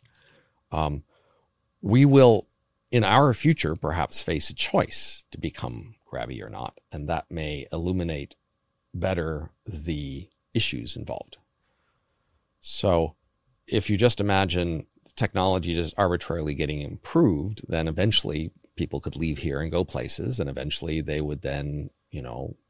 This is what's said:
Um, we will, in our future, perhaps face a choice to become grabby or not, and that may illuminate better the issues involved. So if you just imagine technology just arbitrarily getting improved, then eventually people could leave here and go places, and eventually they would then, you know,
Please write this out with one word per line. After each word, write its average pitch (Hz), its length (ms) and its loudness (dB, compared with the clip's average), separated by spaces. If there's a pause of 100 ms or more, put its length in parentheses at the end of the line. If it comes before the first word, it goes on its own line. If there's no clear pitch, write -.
(720)
Um, 76 320 -2 (760)
we 127 240 6
will, 131 440 8 (420)
in 117 140 4
our 123 280 6
future, 107 440 2
perhaps 78 460 -2
face 80 280 -2
a - 40 -6
choice - 760 0
to - 80 -14
become 62 560 -8 (180)
grabby 60 300 -8
or 52 80 -12
not, - 280 -10 (120)
and 76 180 -8
that 80 220 -4
may 76 420 -6
illuminate 82 640 -4 (580)
better 82 580 -4 (140)
the 73 640 -8 (240)
issues - 440 -2
involved. - 420 -12 (1200)
So 85 520 0 (520)
if - 220 0
you 104 80 2
just 107 240 4
imagine 92 640 0 (320)
technology 92 580 0
just 82 220 -2
arbitrarily 82 580 0
getting 73 280 -2
improved, 104 840 0
then 82 220 -2
eventually 80 640 0 (260)
people - 240 -4
could - 160 -8
leave 78 220 -2
here 73 220 -2
and 80 120 -4
go 87 100 2
places, 85 560 -4
and 73 120 -4
eventually 73 500 -4
they 76 220 -4
would 73 180 -6
then, 71 480 -6 (220)
you - 100 -10
know, 64 360 -10 (120)